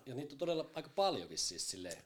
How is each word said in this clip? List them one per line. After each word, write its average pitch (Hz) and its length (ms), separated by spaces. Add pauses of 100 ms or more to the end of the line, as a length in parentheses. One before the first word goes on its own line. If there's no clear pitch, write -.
Ja 127 80
niitä 127 200
on - 40
todella 165 360
aika 156 160
paljonkin 101 480
siis - 320
silleen. 90 360